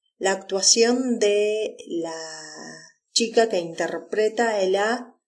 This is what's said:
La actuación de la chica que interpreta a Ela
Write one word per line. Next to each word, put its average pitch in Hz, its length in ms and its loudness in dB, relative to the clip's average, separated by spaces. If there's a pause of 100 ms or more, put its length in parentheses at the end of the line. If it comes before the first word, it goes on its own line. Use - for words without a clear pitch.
(160)
La 190 160 0
actuación 226 840 2
de 208 580 0 (120)
la 165 260 -6 (960)
chica 226 360 4
que 214 100 -2
interpreta 180 920 -2
a 208 120 0
Ela 208 480 0 (180)